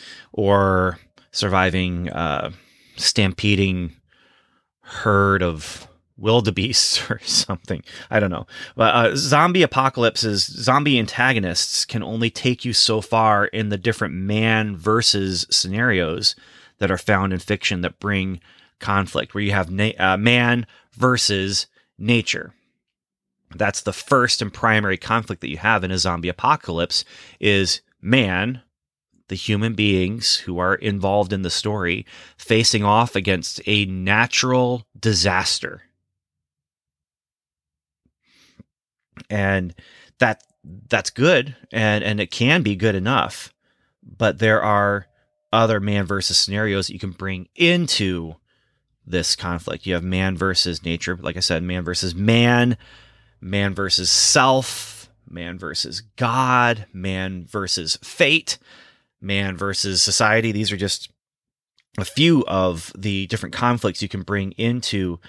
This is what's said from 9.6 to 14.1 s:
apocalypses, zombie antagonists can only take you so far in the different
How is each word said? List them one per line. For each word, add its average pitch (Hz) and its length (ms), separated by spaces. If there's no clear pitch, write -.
apocalypses, 117 840
zombie 131 540
antagonists 110 840
can 110 180
only 113 280
take - 340
you 120 80
so 110 280
far 107 460
in 107 240
the 104 80
different 92 360